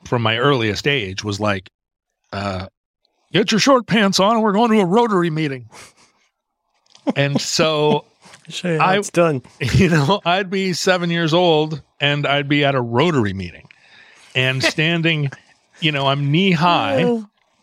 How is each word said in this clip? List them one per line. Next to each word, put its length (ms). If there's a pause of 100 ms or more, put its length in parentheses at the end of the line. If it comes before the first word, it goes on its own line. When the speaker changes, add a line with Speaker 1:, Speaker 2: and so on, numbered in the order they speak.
Speaker 1:
from 180
my 160
earliest 480
age 380
was 160
like, 280 (640)
uh, 360 (640)
"Get 180
your 80
short 300
pants 320
on, 160
and 80
we're 80
going 180
to 100
a 60
Rotary 440
meeting." 380 (1500)
And 240
so 640 (220)
Speaker 2:
<laughs> 220
Show 240
you 60
how 80
Speaker 1:
I 120
Speaker 2:
it's 120
done. 320 (100)
Speaker 1:
<laughs> 80
you 280
know, 360
I'd 260
be 220
seven 380
years 240
old, 480 (180)
and 260
I'd 220
be 160
at 120
a 40
Rotary 520
meeting 360 (680)
and 260
standing, 680 (240)
Speaker 2:
<laughs> 260
Speaker 1:
you 120
know, 140
I'm 240
knee 220
high, 500
Speaker 2:
Oh. 140
Speaker 1:
and 120 (340)